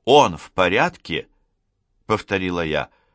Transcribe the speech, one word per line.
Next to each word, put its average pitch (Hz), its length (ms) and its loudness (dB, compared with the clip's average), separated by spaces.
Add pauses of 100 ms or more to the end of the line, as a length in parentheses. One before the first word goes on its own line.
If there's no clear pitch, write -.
«Он 120 320 4
в - 140 -20
порядке?» 92 760 -2 (800)
повторила 92 580 -4
я. 73 240 -4 (260)